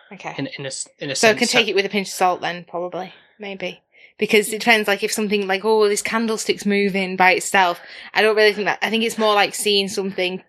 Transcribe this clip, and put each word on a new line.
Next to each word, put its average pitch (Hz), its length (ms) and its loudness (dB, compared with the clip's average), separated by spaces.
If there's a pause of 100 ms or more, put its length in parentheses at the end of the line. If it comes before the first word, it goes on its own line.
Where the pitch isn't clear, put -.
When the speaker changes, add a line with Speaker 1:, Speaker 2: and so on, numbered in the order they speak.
(120)
Speaker 1:
Okay. 180 240 -14
Speaker 2:
In, 139 100 -6 (120)
in 139 80 -10
a - 20 -10
s-, - 200 -12 (100)
in 151 120 -8
a 131 40 -6
Speaker 1:
So 220 140 4
I - 20 6
Speaker 2:
sense 208 80 2
Speaker 1:
can 233 100 0
take 233 180 2
Speaker 2:
that 214 40 -4
Speaker 1:
it 175 40 -2
with 196 120 0
a - 20 -6
pinch 196 200 -4
of - 40 -12
salt 180 300 0
then, 170 260 -8
probably. 180 460 -10 (240)
Maybe. 190 440 -10 (360)
Because 208 320 2
it 214 100 -6
depends, 214 280 2
like, 196 160 0
if 208 80 -2
something 208 340 -2
like, 190 160 -2
"Oh, 214 260 4
this 202 120 -2
candlestick's 220 640 -2
moving 196 520 0
by 185 160 6
itself," 175 460 2 (360)
I 196 80 2
don't 214 120 4
really 214 200 4
think 202 100 -4
that, 165 160 -2
I 208 80 -2
think 226 160 0
it's 220 140 -4
more 214 160 2
like 202 200 2
seeing 196 340 0
something 185 600 -4